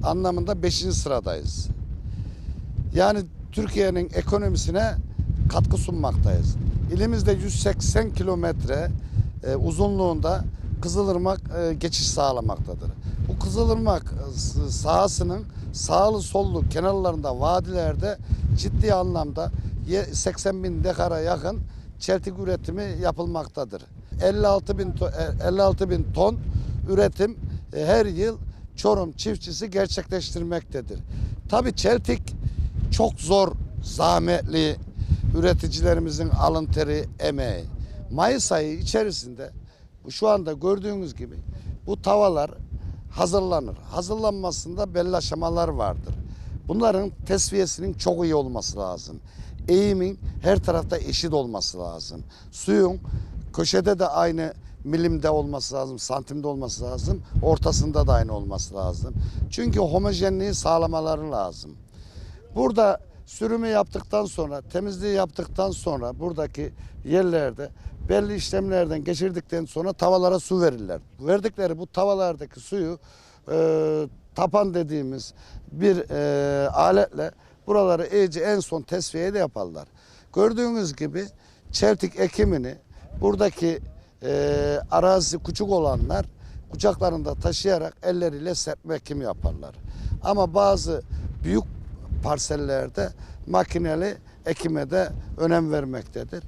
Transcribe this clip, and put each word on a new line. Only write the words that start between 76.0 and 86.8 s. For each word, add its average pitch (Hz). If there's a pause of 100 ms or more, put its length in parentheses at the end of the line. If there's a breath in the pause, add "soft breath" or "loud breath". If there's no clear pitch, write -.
e, 143
aletle 165 (360 soft breath)
buraları 185
iyice 190
en 202
son 165
tesviyeyi 170
de 208
yaparlar. 95 (460 soft breath)
Gördüğünüz 220
gibi 151 (460 soft breath)
çeltik 196
ekimini 175 (460 loud breath)
buradaki, 196 (440 soft breath)
e, 143 (120)
arazisi 175
küçük 202
olanlar 160 (460 loud breath)
kucaklarında 165